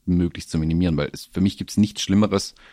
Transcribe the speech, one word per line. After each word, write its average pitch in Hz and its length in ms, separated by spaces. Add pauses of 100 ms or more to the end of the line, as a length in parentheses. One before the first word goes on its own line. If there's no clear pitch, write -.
möglichst 87 440
zu 82 80
minimieren, 82 380
weil 73 160
es, - 140
für - 160
mich 98 160
gibt's - 180
nichts 104 260
Schlimmeres, 98 540 (180)